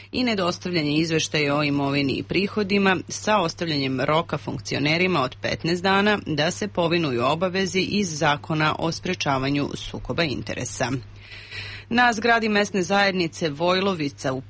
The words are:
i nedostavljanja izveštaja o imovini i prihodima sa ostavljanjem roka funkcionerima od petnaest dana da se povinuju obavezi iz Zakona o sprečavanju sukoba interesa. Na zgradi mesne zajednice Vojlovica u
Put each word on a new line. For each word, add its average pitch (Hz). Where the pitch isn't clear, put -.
i 254
nedostavljanja 175
izveštaja 156
o 151
imovini 139
i -
prihodima 196
sa -
ostavljanjem 147
roka 151
funkcionerima 147
od 127
petnaest 165
dana 196
da 151
se -
povinuju 160
obavezi 180
iz 170
Zakona 151
o 165
sprečavanju 143
sukoba -
interesa. -
Na 240
zgradi 226
mesne 208
zajednice 185
Vojlovica 165
u 131